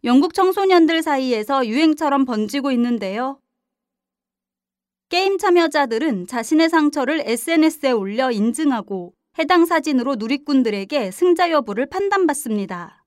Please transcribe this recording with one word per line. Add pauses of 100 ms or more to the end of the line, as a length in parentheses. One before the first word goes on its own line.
영국
청소년들
사이에서
유행처럼
번지고
있는데요. (1700)
게임
참여자들은
자신의
상처를
에스엔에스에
올려
인증하고 (240)
해당
사진으로
누리꾼들에게
승자
여부를
판단받습니다.